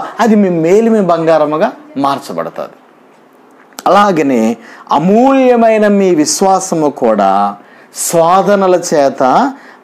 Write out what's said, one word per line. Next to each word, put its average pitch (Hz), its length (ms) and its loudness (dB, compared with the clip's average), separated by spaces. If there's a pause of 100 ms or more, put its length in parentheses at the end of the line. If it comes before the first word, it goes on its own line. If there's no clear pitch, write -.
(200)
అది 220 160 2
మీ 202 140 2
మేలిమి 202 520 0
బంగారముగా 165 720 0 (260)
మార్చబడుతుంది. 90 720 -6 (1200)
అలాగనే 147 680 0 (340)
అమూల్యమైన 226 960 2
మీ 196 280 2
విశ్వాసము 170 760 0
కూడా 101 640 0 (400)
శోధనల 180 840 0 (120)
చేత 143 600 0 (300)